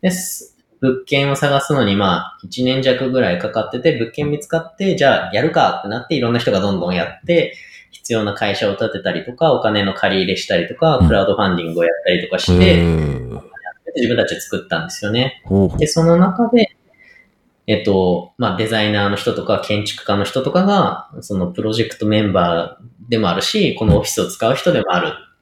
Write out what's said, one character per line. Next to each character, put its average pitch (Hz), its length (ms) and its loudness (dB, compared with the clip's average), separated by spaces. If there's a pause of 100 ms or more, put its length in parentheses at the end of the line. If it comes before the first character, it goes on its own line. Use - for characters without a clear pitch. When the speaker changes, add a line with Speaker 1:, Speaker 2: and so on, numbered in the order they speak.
Speaker 1:
で、 185 100 2
す-、 - 460 -10 (240)
物 127 240 0
件 139 260 2
を 139 40 0
探 139 260 0
す - 120 -2
の 135 120 2
に、 101 100 2
ま 95 220 2
あ、 - 260 -10
一 123 200 -6
年 131 180 0
弱 127 300 0
ぐ 127 100 2
ら 95 120 2
い 90 60 -4
か - 100 -6
か 110 160 -2
っ - 60 -12
て 127 80 -6
て、 151 180 2
物 117 140 -4
件 147 200 -4
見 147 80 -4
つ - 80 -16
か 160 120 0
っ - 160 -16
て、 190 200 0
じ 143 100 2
ゃ 90 240 2
あ 90 40 -12
や 104 80 0
る 156 100 2
か 127 280 2
っ - 40 -12
て 101 60 -8
な 113 100 -4
っ 120 80 -16
て、 160 80 -2
い 139 40 0
ろ 117 100 0
ん 117 40 0
な 120 60 2
人 - 120 0
が 98 80 2
ど 98 120 0
ん 95 80 -2
ど 85 100 -4
ん 90 60 -2
や 85 100 0
っ - 200 -16
て、 170 300 0 (360)
必 - 220 -8
要 110 100 0
な 101 100 -4
会 101 220 -2
社 110 120 -2
を 101 40 0
立 107 220 -4
て 95 100 -8
た 92 80 -2
り 87 140 -6
と 123 80 -12
か、 156 200 2
お - 80 0
金 104 220 2
の 95 100 0
借 95 240 0
り 95 60 2
入 92 100 0
れ 90 40 -4
し - 100 -8
た 95 100 2
り 85 100 0
と - 80 -10
か、 160 220 2
Speaker 2:
う - 60 4
ん。 82 40 6
Speaker 1:
ク 95 60 4
ラ 98 100 4
ウ 98 40 0
ド 101 80 2
フ 110 60 -2
ァ 95 120 2
ン 87 40 0
デ 85 60 -4
ィ 82 60 -6
ン 82 40 -8
グ 85 80 0
を - 20 4
や 85 60 4
っ - 20 0 (140)
た 92 60 2
り 87 100 0
と - 80 -8
か 92 100 -2
し 90 180 2
て、 90 200 6
Speaker 2:
へ 85 40 4
ー。 73 600 -2 (540)
Speaker 1:
自 120 120 0
分 117 80 0
た 101 100 2
ち 85 100 -4
で - 60 -10
作 - 240 -8
っ - 40 -20
た 82 120 -2
ん 82 60 -8
で - 40 -12
す - 120 -12
よ 101 80 -4
ね。 123 340 -2
Speaker 2:
ほ 98 200 4
う - 20 2
ほ - 80 -4
う。 - 20 -4
Speaker 1:
で、 151 80 2
そ 160 180 0
の 170 140 6
中 190 300 2
で、 226 300 2 (880)
え 104 140 0
っ - 20 -10
と、 92 540 0
ま 107 180 -2
あ、 - 20 -8
デ 110 100 -2
ザ 110 140 -2
イ 104 100 0
ナ 104 140 0
ー 101 40 0
の 101 80 -2
人 - 180 -2
と - 100 -6
か、 101 180 0
建 104 220 -2
築 - 200 -10
家 104 100 0
の 101 80 0
人 127 200 -4
と 139 80 -2
か 180 120 2
が、 196 460 0 (120)
そ 101 160 -6
の 90 100 -2
プ 90 140 -6
ロ 110 120 -2
ジ 113 100 0
ェ 107 60 -4
ク - 100 -16
ト 110 60 -4
メ 107 160 2
ン 101 120 0
バ 85 480 0
ー - 280 -20
で 113 80 0
も 101 120 2
あ 87 60 0
る 98 60 -2
し、 165 340 0
こ 113 100 -4
の 104 120 6
オ 110 40 2
フ - 60 -6
ィ - 20 -6
ス - 120 -4
を 92 60 -2
使 - 220 -2
う 131 60 2
人 - 160 0
で 139 80 2
も 95 140 -2
あ 90 60 2
る。 78 140 -4 (280)